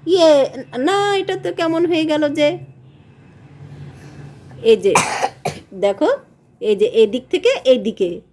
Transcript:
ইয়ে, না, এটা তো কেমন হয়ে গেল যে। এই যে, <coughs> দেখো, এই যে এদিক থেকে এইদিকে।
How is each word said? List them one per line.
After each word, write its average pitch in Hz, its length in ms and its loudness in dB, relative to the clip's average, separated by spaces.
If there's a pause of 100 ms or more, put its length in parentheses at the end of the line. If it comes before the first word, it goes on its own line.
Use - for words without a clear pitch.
ইয়ে, 320 400 4 (320)
না, 392 380 0
এটা 381 200 -2
তো 359 180 -6
কেমন 330 320 0
হয়ে 320 200 0
গেল 302 280 0
যে। 302 240 0 (2000)
এই 226 160 4
যে, 185 160 0
<coughs> - 800 -4
দেখো, 196 340 0 (520)
এই 208 160 0
যে 196 100 2
এদিক 226 460 2
থেকে 359 180 0 (160)
এইদিকে। 208 560 0 (120)